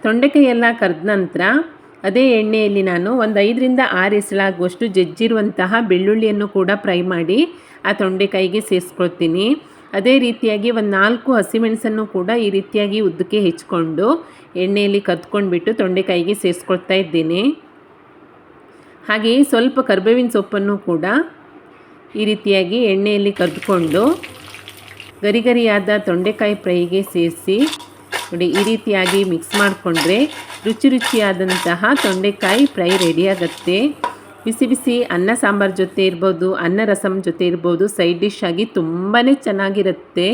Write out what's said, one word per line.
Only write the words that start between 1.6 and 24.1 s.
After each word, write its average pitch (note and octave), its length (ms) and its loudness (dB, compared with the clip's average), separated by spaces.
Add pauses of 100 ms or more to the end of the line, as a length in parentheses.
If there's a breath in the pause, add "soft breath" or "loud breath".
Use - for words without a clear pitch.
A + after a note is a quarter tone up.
ಅದೇ A#3 160 2 (160)
ಎಣ್ಣೆಯಲ್ಲಿ G#3+ 440 0
ನಾನು F3+ 260 0 (140)
ಒಂದು G#3+ 160 0
ಐದರಿಂದ B3+ 420 2 (100)
ಆರು G3 240 2
ಎಸಳಾಗುವಷ್ಟು G3 720 -2
ಜಜ್ಜಿರುವಂತಹ G3+ 880 0 (140)
ಬೆಳ್ಳುಳ್ಳಿಯನ್ನು G#3 680 2
ಕೂಡ F#3+ 160 0 (120)
ಫ್ರೈ F3+ 180 0
ಮಾಡಿ F3 360 -2 (480 loud breath)
ಆ G3 80 0
ತೊಂಡೆಕಾಯಿಗೆ F#3+ 760 0
ಸೇರಿಸ್ಕೊಳ್ತೀನಿ. F3+ 760 -2 (480 loud breath)
ಅದೇ B3 260 2
ರೀತಿಯಾಗಿ A#3 520 0
ಒಂದು G#3+ 280 0
ನಾಲ್ಕು A#3 340 2
ಹಸಿಮೆಣಸನ್ನು A3 840 0
ಕೂಡ F#3 140 -2 (160)
ಈ G3+ 120 2
ರೀತಿಯಾಗಿ G#3 420 -2 (100)
ಉದ್ದಕ್ಕೆ F3+ 300 -2
ಹೆಚ್ಕೊಂಡು E3+ 680 0 (480 loud breath)
ಎಣ್ಣೆಯಲ್ಲಿ G3+ 460 0
ಕದ್ಕೊಂಡ್ಬಿಟ್ಟು F#3 720 -2
ತೊಂಡೆಕಾಯಿಗೆ F#3 600 0
ಸೇರಿಸ್ಕೊಳ್ತಾ F3+ 600 -2
ಇದ್ದೇನೆ. E3+ 480 0 (1700 loud breath)
ಹಾಗೆಯೇ A3+ 340 2
ಸ್ವಲ್ಪ B3 360 2
ಕರಿಬೇವಿನ A3+ 480 2
ಸೊಪ್ಪನ್ನು G3+ 500 -2 (120)
ಕೂಡ E3 160 -2 (1120)
ಈ G#3 100 -2
ರೀತಿಯಾಗಿ G3+ 520 0 (160)
ಎಣ್ಣೆಯಲ್ಲಿ G3+ 380 0
ಕದ್ಕೊಂಡು F3 720 0 (1200)